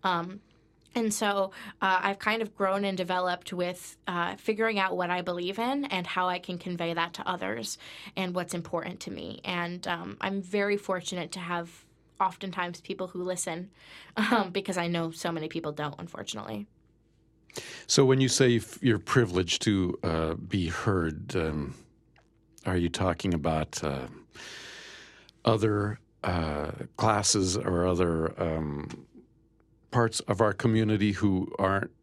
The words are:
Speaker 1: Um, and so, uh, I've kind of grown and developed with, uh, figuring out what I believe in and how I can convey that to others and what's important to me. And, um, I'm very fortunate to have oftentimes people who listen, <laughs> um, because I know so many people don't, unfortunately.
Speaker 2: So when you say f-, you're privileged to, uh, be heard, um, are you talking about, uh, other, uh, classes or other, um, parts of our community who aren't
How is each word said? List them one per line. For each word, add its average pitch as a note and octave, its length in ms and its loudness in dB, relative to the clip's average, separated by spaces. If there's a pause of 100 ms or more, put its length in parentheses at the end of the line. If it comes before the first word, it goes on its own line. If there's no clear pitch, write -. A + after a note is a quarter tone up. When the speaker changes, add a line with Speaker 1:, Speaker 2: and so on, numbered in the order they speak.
Speaker 1:
Um, F3+ 360 0 (520)
and A3 220 0
so, G3+ 380 2 (280)
uh, F#3 220 4
I've G3 160 2
kind A3+ 240 0
of G#3 140 -6
grown G3 280 2
and F#3+ 140 0
developed F3+ 540 0
with, F3+ 440 -4 (120)
uh, F3 260 -2
figuring G#3+ 460 0
out F#3 160 2
what F3+ 120 0
I F3+ 140 0
believe F3+ 380 -4
in C#4 240 0
and F#3 200 -2
how F3+ 240 0
I F3+ 120 -2
can F3+ 180 -8
convey E3+ 360 -4
that E3+ 200 0
to - 140 -6
others F#3+ 500 -4 (380)
and F#3 180 -2
what's F3 200 -4
important F3 480 -6
to - 100 -10
me. D#2+ 320 -10
And, F3 420 -2
um, F3 340 -4
I'm G3 220 -2
very G3+ 340 0
fortunate F3+ 540 -4
to - 80 -10
have E3+ 320 -6 (500)
oftentimes F#3 600 -2
people F#3 260 -6
who F3+ 160 -8
listen, F3+ 480 -4 (240)
<laughs> - 220 -12
um, G#3+ 340 4
because F#3 260 -2
I E3+ 120 0
know E3 240 0
so E3+ 180 -4
many D#3 160 -4
people D#3+ 240 -4
don't, D3 300 -4
unfortunately. G#2+ 680 -8 (1200)
Speaker 2:
So - 180 6
when C3 160 6
you C3 80 4
say B2 280 6
f-, - 260 -4
you're A2+ 160 6
privileged F#2 640 2
to, F#2+ 400 2
uh, D#2+ 320 0
be F2+ 360 -2
heard, E2+ 680 0
um, D2+ 380 -2 (920)
are F#2 100 2
you F2 120 2
talking F2+ 440 0
about, D#2 520 0
uh, C2+ 240 -2 (1400)
other, G#2 540 4 (240)
uh, D#2 480 0 (260)
classes G2+ 600 4
or F2+ 300 2
other, E2+ 560 2
um, D#2 640 -4 (840)
parts A#2 300 2
of G2 200 -2
our G#2+ 120 6
community G#2+ 600 4
who F#2 460 2
aren't F#2+ 320 2 (120)